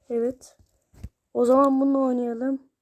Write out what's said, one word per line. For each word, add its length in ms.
Evet. 460
O 100
zaman 360
bunu 240
oynayalım. 680